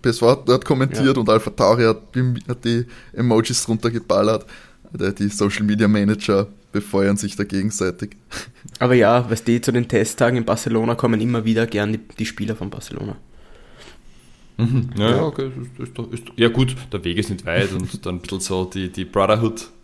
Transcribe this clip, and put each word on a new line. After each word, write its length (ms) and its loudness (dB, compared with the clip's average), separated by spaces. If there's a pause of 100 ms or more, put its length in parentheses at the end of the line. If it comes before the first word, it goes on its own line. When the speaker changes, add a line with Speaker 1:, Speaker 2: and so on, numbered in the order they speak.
Speaker 1:
P 60 2
S 120 0
V 100 6
hat, 180 0
hat 160 4
kommentiert 520 2
Speaker 2:
Ja. 40 0
Speaker 1:
und 80 0
Alpha 220 4
Tauri 340 4
hat 300 0
die, 200 0 (140)
hat 160 -8
die 200 0 (280)
Emojis 520 2
drunter 260 -2
geballert. 540 0 (480)
Der, 200 -2
die 160 -2
Social 360 0
Media 240 2
Manager 600 2 (240)
befeuern 440 0
sich 200 -6
da 80 -2
gegenseitig. 720 -4 (640)
Speaker 2:
Aber 140 4
ja, 360 4
weißt 160 -2
du, 140 2
zu 120 -2
den 160 0
Testtagen 480 2
in 80 0
Barcelona 520 0
kommen 240 0
immer 240 -2
wieder 220 2
gern 260 -2
die, 80 -4 (180)
die 80 -4
Spieler 300 -6
von 140 -10
Barcelona. 460 -10 (1400)
Speaker 3:
Mhm. 400 0
Ja, 140 2
Speaker 1:
Ja. 60 4
Speaker 3:
ja, 60 2
okay, 280 -4 (280)
ist, 100 -10
ist 100 -16
doch, 140 -10
ist, 120 -12 (120)
ja 120 6
gut, 260 2 (180)
der 120 -6
Weg 140 -2
ist 120 -2
nicht 160 -8
weit 260 0
und 320 -8
dann 120 -4
ein 40 -8
bisschen 200 -8
so 240 -2
die, 260 -6
die 140 -8
Brotherhood 640 0 (160)